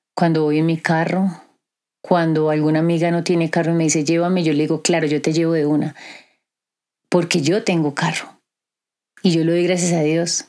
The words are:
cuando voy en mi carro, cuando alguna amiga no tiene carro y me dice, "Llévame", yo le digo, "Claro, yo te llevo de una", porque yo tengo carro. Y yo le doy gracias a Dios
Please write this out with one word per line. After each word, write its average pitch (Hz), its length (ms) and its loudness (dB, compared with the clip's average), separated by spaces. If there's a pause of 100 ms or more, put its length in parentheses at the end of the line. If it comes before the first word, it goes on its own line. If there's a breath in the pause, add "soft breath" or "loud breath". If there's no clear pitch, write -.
(160)
cuando 160 280 2
voy 151 160 2
en 160 60 2
mi 165 120 0
carro, 165 640 -2 (600)
cuando 160 480 2
alguna 156 280 0
amiga 170 300 0
no 170 140 -2
tiene 170 260 0
carro 165 220 0
y 170 40 0
me 165 100 0
dice, 156 180 0
"Llévame", 170 400 0
yo 156 100 0
le 147 60 0
digo, 156 240 -2
"Claro, 165 240 0
yo 147 140 0
te 160 120 0
llevo 165 200 0
de 151 120 0
una", 151 300 -2 (1120 loud breath)
porque 170 320 0
yo 180 220 0
tengo 160 320 0
carro. - 420 -6 (840)
Y 185 80 4
yo 160 140 2
le 165 80 2
doy 175 100 2
gracias 175 300 0
a 165 80 0
Dios 165 460 -2